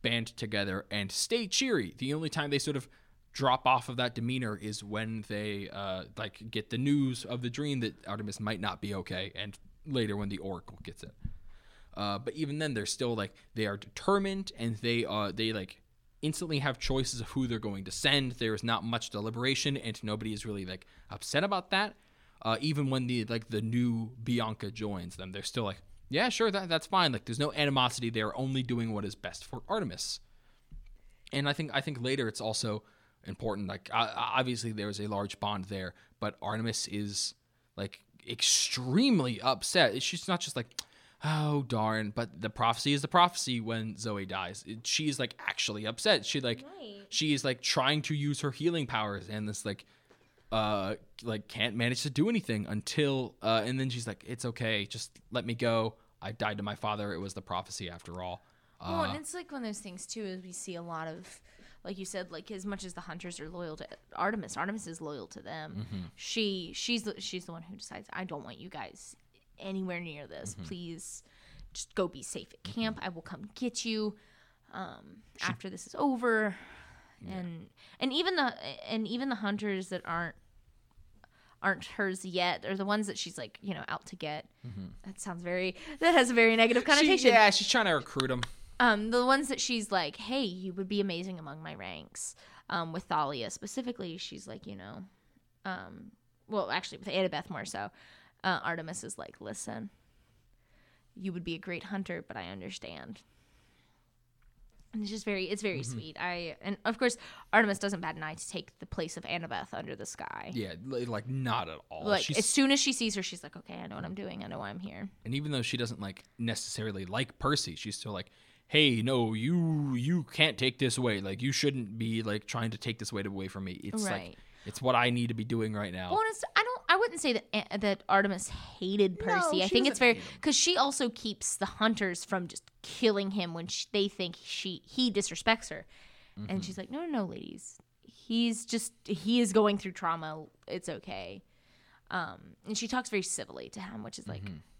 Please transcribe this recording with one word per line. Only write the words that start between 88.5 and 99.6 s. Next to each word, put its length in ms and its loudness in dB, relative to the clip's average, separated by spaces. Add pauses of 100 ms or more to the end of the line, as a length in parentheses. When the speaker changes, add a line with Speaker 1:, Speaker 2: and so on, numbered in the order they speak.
Speaker 2:
Um, 320 6
the 140 6
ones 240 6
that 140 0
she's 280 0
like, 260 2
"Hey, 280 -2
you 300 -4
would 140 -4
be 120 2
amazing 380 -2
among 240 -12
my 120 -10
ranks." 600 -10 (340)
Um, 240 -2
with 120 -6
Thalia 440 0
specifically, 720 -6
she's 280 -12
like, 200 -14
you 100 -12
know, 280 -14 (600)
um, 460 -10 (380)
well, 220 0
actually 280 -2
with 100 -10
Annabeth 400 0
more 160 -8
so, 260 -6 (540)
uh, 180 2
Artemis 400 -6
is 140 -10
like, 240 -14
"Listen, 480 -8 (1300)